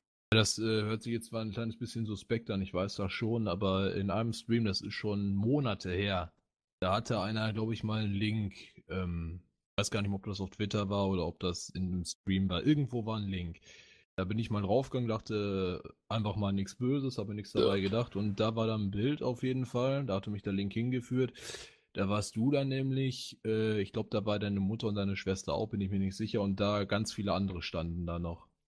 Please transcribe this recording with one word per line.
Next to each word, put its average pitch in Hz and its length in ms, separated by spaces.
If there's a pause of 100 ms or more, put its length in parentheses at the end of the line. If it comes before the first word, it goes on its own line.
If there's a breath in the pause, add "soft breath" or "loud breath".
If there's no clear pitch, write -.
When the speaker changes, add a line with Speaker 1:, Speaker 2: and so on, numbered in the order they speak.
(320)
Speaker 1:
Das, 110 260
äh, 107 60
hört 110 400
sich 117 100
jetzt 113 140
zwar 113 140
ein 110 100
kleines 113 260
bisschen 117 280
suspekt 107 440
an, 98 120
ich 95 120
weiß 95 220
das 98 180
schon, 113 340
aber 95 480
in 98 140
einem 110 240
Stream, 117 320
das 98 160
ist 101 120
schon 101 420
Monate 113 560
her, 92 420 (480)
da 92 140
hatte 113 260
einer, 110 320
glaub 110 180
ich, 110 120
mal 110 200
einen 104 100
Link, 107 420 (340)
ähm, 87 520 (360)
weiß 101 140
gar 104 100
nicht 101 80
mehr, 98 100
ob - 60
das 101 160
auf 95 100
Twitter 101 380
war 101 200
oder 90 160
ob 85 140
das 87 300
in 90 240
einem 90 120
Stream 95 440
war, 87 140
irgendwo 131 420
war 113 120
ein 104 100
Link. 87 320 (580 soft breath)
Da 92 80
bin 104 140
ich 107 120
mal 104 100
draufgegangen, 120 480
dachte 101 720 (280)
einfach 104 260
mal 101 160
nichts 98 240
Böses, 135 420
hab 101 100
mir 107 80
nichts 104 180
dabei 104 240
Speaker 2:
Ja. 98 60
Speaker 1:
gedacht 110 320
und 101 240
da 110 160
war 113 120
dann 110 200
ein 95 40
Bild 123 320
auf 123 200
jeden 131 220
Fall, 135 400
da 101 100
hatte 98 140
mich 104 140
der 101 100
Link 98 200
hingeführt. 123 600 (600 loud breath)
Da 98 140
warst 104 300
du 123 140
dann 139 180
nämlich, 135 760
äh, 110 380
ich 98 100
glaub, 110 200
da 101 140
war 104 140
deine 101 220
Mutter 110 260
und 104 80
deine 98 220
Schwester 95 360
auch, 107 140
bin 101 140
ich 95 80
mir 98 100
nicht 98 160
sicher, 110 260
und 98 200
da 101 240
ganz 104 260
viele 101 220
andere 90 280
standen 85 440
da 85 120
noch. 85 300 (200)